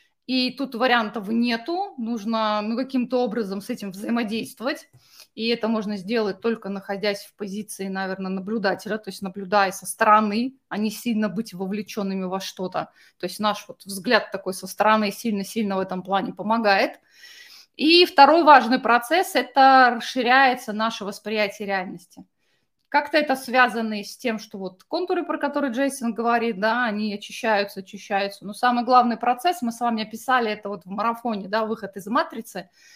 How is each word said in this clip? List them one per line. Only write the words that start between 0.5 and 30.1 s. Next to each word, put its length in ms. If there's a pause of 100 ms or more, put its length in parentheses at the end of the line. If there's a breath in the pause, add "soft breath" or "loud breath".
тут 240
вариантов 540
нету. 680
Нужно, 640
ну, 160
каким-то 480
образом 360
с 100
этим 200
взаимодействовать. 960 (460 loud breath)
И 140
это 200
можно 280
сделать 440
только 280
находясь 560
в 100
позиции, 540
наверно, 400
наблюдателя, 680
то 100
есть 140
наблюдая 500
со 140
стороны, 720 (100)
а 100
не 120
сильно 380
быть 260
вовлечёнными 720
во 160
что-то. 500 (280 soft breath)
То 80
есть 140
наш 280
вот 160
взгляд 460
такой 220
со 140
стороны 460
сильно-сильно 640
в 40
этом 220
плане 320
помогает. 640 (760 loud breath)
И 280
второй 380
важный 380
процесс — 560
это 600
расширяется 760
наше 320
восприятие 640
реальности. 560 (640)
Как-то 300
это 180
связано 640
и 20
с 140
тем, 220
что 200
вот 260
контуры, 400
про 140
которые 340
Джейсон 420
говорит, 440
да, 280
они 280
очищаются, 640
очищаются. 640
Но 80
самый 300
главный 340
процесс, 440
мы 80
с 100
вами 220
описали 480